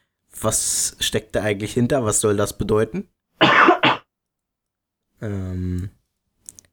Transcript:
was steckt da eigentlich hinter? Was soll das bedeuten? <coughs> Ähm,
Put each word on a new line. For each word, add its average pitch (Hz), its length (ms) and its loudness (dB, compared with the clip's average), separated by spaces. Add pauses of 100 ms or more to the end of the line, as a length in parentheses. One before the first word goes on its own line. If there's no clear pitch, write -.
(400)
was - 600 -2
steckt - 360 -4
da 113 80 -2
eigentlich 104 300 -2
hinter? 123 300 2
Was 107 180 0
soll 104 160 4
das 101 200 -2
bedeuten? 107 520 0 (300)
<coughs> - 640 4 (1160)
Ähm, 92 680 -4 (840)